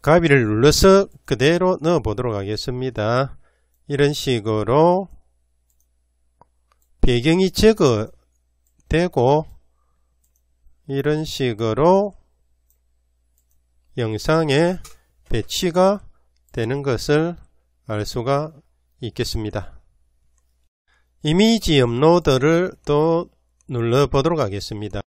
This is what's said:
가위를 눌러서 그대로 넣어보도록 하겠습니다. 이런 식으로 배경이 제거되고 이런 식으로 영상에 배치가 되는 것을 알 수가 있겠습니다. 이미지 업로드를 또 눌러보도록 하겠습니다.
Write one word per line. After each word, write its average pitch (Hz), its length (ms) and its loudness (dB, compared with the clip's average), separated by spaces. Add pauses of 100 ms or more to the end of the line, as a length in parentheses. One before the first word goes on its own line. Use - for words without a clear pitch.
가위를 143 420 4
눌러서 151 640 4 (180)
그대로 170 560 0
넣어보도록 123 540 -2
하겠습니다. 120 1000 -4 (500)
이런 143 240 0
식으로 131 960 0 (1900)
배경이 156 520 2
제거되고 147 600 2 (2750)
이런 147 360 -4
식으로 135 920 0 (1800)
영상에 156 800 -2 (540)
배치가 185 760 -2 (460)
되는 131 320 -6
것을 147 540 -2 (500)
알 107 180 -6
수가 139 460 -4 (480)
있겠습니다. 107 800 -8 (1400)
이미지 180 560 2
업로드를 156 920 2 (120)
또 160 440 0 (400)
눌러보도록 135 680 0
하겠습니다. 101 680 -6